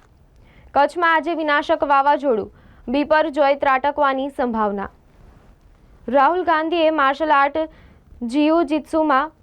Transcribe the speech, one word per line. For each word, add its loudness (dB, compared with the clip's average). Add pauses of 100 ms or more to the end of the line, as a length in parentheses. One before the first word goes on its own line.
(760)
કચ્છમાં 2
આજે -2
વિનાશક -2
વાવાઝોડું, 0 (360)
બિપરજોય 0
ત્રાટકવાની 0
સંભાવના. -4 (1200)
રાહુલ 2
ગાંધીએ 0
માર્શલ 0
આર્ટ 2 (640)
જિયુજિત્સુમાં 0 (100)